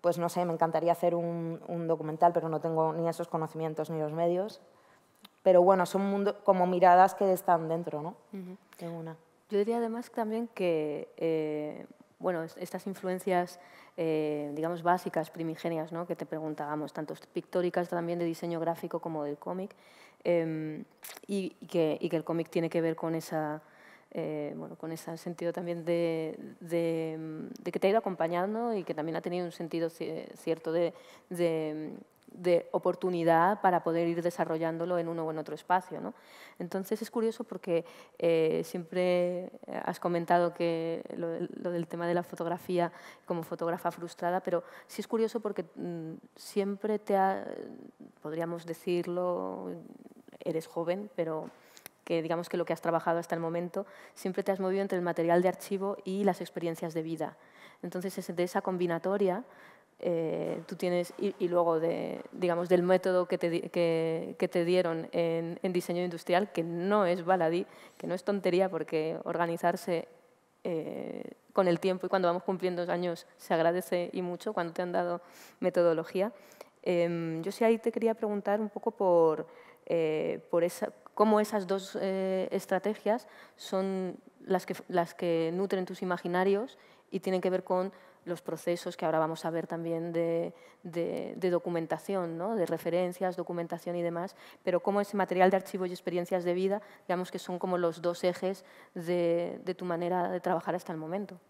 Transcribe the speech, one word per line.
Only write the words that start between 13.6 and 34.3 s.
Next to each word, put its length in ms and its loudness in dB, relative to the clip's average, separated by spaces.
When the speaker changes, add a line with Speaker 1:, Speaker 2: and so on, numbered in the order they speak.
Speaker 2:
eh, 580 0
digamos, 300 -4
básicas, 480 2
primigenias, 600 -4
¿no? 140 -6
Que 100 -4
te 120 -8
preguntábamos, 680 -6
tanto 220 -8
pictóricas 560 -2
también 300 -2
de 60 0
diseño 340 -4
gráfico 400 -4
como 240 -6
del 140 -6
cómic, 380 -8
em, 600 0
y, 340 -4
y 60 -16
que, 340 2
y 80 -2
que 80 0
el 60 -2
cómic 260 -2
tiene 200 0
que 120 0
ver 140 0
con 200 -2
esa 460 -4
eh, 380 -4
bueno, 180 -10
con 160 -10
ese 240 -10
sentido 380 -6
también 320 -4
de, 500 0
de, 880 -2
de 100 -6
que 80 -4
te 60 2
ha 60 6
ido 80 6
acompañando 760 0
y 100 -2
que 120 -4
también 200 -2
ha 60 -2
tenido 240 -2
un 60 -8
sentido 380 -4
ci-, 360 -8
cierto 360 -4
de, 240 2
de, 640 -2
de 400 2
oportunidad 880 4
para 220 6
poder 240 2
ir 160 0
desarrollándolo 720 0